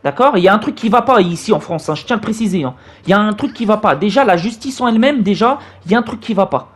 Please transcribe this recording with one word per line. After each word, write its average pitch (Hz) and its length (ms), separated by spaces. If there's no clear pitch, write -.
d'accord ? 240 320
Il 175 60
y 180 40
a 196 60
un 214 60
truc 294 160
qui 226 120
va 220 140
pas 254 180
ici 175 320
en 165 80
France, 160 300
hein, 151 60
je - 100
tiens 240 100
à 214 40
le 220 40
préciser, 214 400
hein. 131 120
Il 160 40
y 185 40
a 202 60
un 214 140
truc 208 200
qui 233 120
va 214 120
pas. 202 200
Déjà, 208 260
la 185 140
justice 233 420
en 247 80
elle-même, 233 360
déjà, 208 360
il 165 60
y 214 40
a - 20
un 240 60
truc 226 180
qui 233 120
va 190 120
pas. 135 300